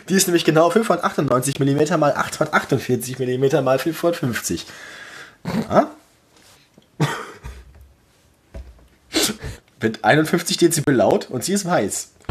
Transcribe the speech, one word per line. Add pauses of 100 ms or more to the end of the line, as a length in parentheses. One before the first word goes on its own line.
Die
ist
nämlich
genau
fünfhundertachtundneunzig
Millimeter
mal
achthundertvierzig
Millimeter
mal
fünfhundertfünfzig. (1000)
Ja? (4000)
Mit
einundfünfzig
Dezibel
laut
und
sie
ist
weiß. (200)